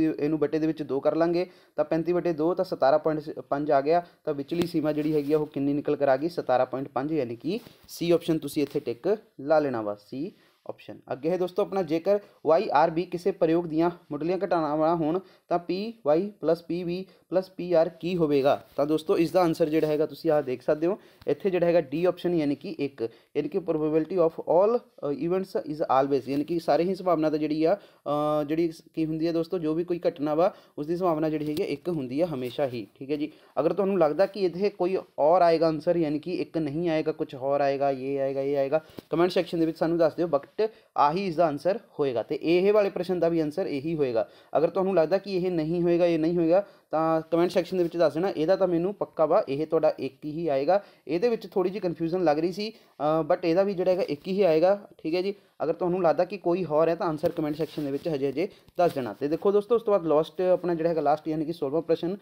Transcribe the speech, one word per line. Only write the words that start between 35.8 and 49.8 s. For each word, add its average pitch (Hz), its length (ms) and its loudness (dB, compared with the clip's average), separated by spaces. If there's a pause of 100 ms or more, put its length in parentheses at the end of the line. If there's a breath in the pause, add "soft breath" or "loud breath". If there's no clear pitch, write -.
ਯਾਨੀ 156 240 0
ਕਿ 170 120 -8
ਇੱਕ - 260 -4
ਨਹੀਂ 160 320 -2
ਆਏਗਾ, 156 220 0
ਕੁਛ 156 240 -6
ਹੋਰ 139 260 0
ਆਏਗਾ, 139 300 2
ਇਹ 135 280 -2
ਆਏਗਾ, 135 220 -2
ਇਹ 143 160 0
ਆਏਗਾ, 139 200 0 (320 loud breath)
ਕੁਮੈਂਟ 175 220 2
ਸੈਕਸ਼ਨ 175 280 -2
ਦੇ 165 60 4
ਵਿੱਚ 160 120 -4
ਸਾਨੂੰ 170 200 0
ਦੱਸ 156 180 2
ਦਿਓ, - 120 0
but 202 420 -2 (280 soft breath)
ਆਹੀ 170 300 2
ਇਸ 165 80 -4
ਦਾ 165 120 4
ਆਨਸਰ 170 320 -2 (200)
ਹੋਏਗਾ 123 240 0
ਤੇ - 180 -4
ਇਹ 180 320 4
ਵਾਲੇ 202 160 4
ਪ੍ਰਸ਼ਨ 180 300 -4
ਦਾ 165 100 2
ਵੀ 170 100 2
ਆਨਸਰ 156 280 -2
ਇਹੀ 147 280 -4
ਹੋਏਗਾ। 123 340 0 (280 loud breath)
ਅਗਰ 160 120 4
ਤੁਹਾਨੂੰ 190 260 0
ਲੱਗਦਾ 160 220 4
ਕਿ 196 140 -4
ਇਹ 185 200 0
ਨਹੀਂ 165 300 0
ਹੋਏਗਾ, 175 240 4
ਇਹ 170 140 2
ਨਹੀਂ 165 160 0
ਹੋਏਗਾ, 175 320 2 (240 loud breath)
ਤਾਂ 160 300 2
ਕੁਮੈਂਟ 170 300 0
ਸੈਕਸ਼ਨ 185 260 -2
ਦੇ 180 60 2
ਵਿੱਚ 170 140 -2
ਦੱਸ 156 160 4
ਦੇਣਾ। 180 160 0
ਇਹਦਾ 160 260 0
ਤਾਂ 185 120 0
ਮੈਨੂੰ 175 260 0
ਪੱਕਾ - 320 -2
ਵਾ, 175 240 2
ਇਹ 143 180 -2
ਤੁਹਾਡਾ 156 320 2